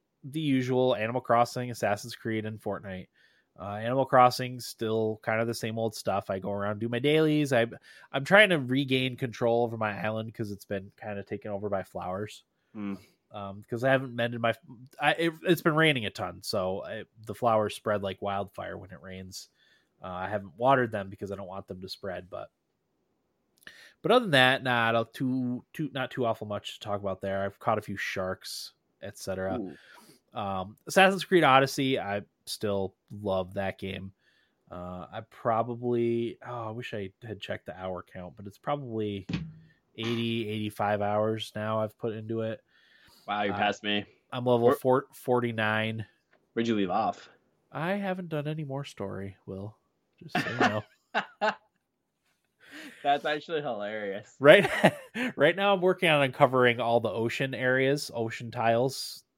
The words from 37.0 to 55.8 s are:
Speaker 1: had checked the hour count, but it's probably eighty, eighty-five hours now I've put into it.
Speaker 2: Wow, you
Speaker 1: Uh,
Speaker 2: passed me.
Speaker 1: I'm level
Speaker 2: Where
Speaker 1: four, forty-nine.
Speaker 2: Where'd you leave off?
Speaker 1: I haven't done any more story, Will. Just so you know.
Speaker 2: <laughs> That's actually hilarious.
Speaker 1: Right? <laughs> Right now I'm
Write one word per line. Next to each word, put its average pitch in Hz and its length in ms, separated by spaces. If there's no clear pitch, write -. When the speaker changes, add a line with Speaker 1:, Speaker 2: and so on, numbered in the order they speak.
Speaker 1:
had 107 140
checked - 280
the 80 120
hour 92 320
count, 90 240
but 101 120
it's 98 100
probably 110 720
eighty, 113 540
eighty-five 104 520
hours 107 540
now 110 240
I've 110 180
put 113 160
into 113 280
it. 110 180
Speaker 2:
Wow, 104 160
you 104 100
Speaker 1:
Uh, 101 40
Speaker 2:
passed 104 260
me. 104 220
Speaker 1:
I'm 127 140
level 120 220
Speaker 2:
Where 135 80
Speaker 1:
four, 131 380
forty-nine. 110 920
Speaker 2:
Where'd 117 140
you 113 80
leave 98 140
off? 98 400
Speaker 1:
I 156 220
haven't 190 360
done 147 180
any 156 180
more 139 180
story, 98 600
Will. 98 320
Just 160 160
so - 140
you 117 80
know. - 240
Speaker 2:
<laughs> 208 120
That's 143 220
actually 151 360
hilarious. 107 800
Speaker 1:
Right? 156 360
<laughs> - 60
Right 160 180
now 202 180
I'm 190 80